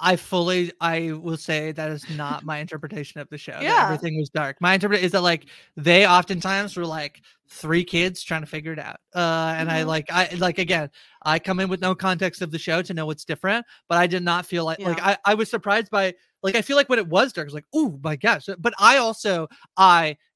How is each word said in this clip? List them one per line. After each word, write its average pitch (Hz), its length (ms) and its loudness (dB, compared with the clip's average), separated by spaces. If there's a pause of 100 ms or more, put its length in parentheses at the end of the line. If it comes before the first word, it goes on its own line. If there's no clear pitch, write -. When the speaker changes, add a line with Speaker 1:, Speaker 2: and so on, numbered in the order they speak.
Speaker 1:
I 180 160 4
fully, 180 640 0
I 165 320 -2
will 165 240 -6
say 156 360 -4
that 156 180 -6
is 151 180 -10
not 147 360 -6
my 151 140 -6
interpretation 151 640 -12
of 139 100 -16
the 151 80 -14
show, - 140 -16
that - 100 -10
Speaker 2:
Yeah. 392 220 2
Speaker 1:
everything 165 340 -4
was 147 120 -4
dark. 143 300 -4
My 180 140 4
interpret 196 280 2
is 180 100 0
that, 185 100 2
like, 170 260 0 (280)
they 175 300 6
oftentimes 190 680 2
were, 175 100 -4
like, 156 340 -10 (280)
three 170 360 -2
kids 175 380 -2
trying 160 200 -6
to 151 40 -14
figure 160 260 -10
it 151 60 -12
out. - 220 -14 (140)
Uh, 165 440 0
and 160 120 -2
I, 160 100 0
Speaker 2:
Mm-hmm. 160 80 -2
Speaker 1:
like, 156 220 -2
I, 175 260 0
like, 175 220 -2
again, 165 320 -2 (320)
I 156 160 0
come 185 220 -4
in 190 80 -2
with 185 140 -4
no 185 120 0
context 185 480 -4
of 165 100 -6
the 165 60 -6
show 165 240 -2
to 180 120 -10
know 160 120 -6
what's 151 180 -8
different, 196 420 -4 (220)
but 170 100 2
I 180 80 6
did 180 160 -2
not 175 240 0
feel 170 180 -4
like, 160 180 -4
like, 170 160 -2
Speaker 2:
Yeah. 190 180 2 (100)
Speaker 1:
I, 208 60 6
I - 20 2
was 214 160 0
surprised 208 400 0
by, 190 240 0 (280)
like, 196 120 0
I 226 80 2
feel 277 140 -2
like 277 120 4
when 247 100 2
it 180 100 -2
was 208 240 4
dark, 156 140 -8
I - 20 -12
was 143 60 -12
like, 151 120 -12 (100)
"Ooh, 196 260 0
my 156 140 -2
gosh." 190 300 0 (120)
But 220 200 -2
I 226 200 8
also, 208 500 -2 (280)
I, 170 400 6 (200)